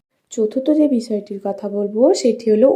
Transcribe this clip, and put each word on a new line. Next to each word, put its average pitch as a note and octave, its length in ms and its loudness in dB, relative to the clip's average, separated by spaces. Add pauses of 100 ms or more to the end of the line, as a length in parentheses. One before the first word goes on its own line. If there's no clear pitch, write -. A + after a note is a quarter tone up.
(320)
চতুর্থ B3+ 380 -2
যে D4+ 180 4
বিষয়টির G#3+ 520 -4
কথা G3 280 -8
বলবো, G3+ 340 -2 (120)
সেটি A3 360 -2
হলো A3 260 4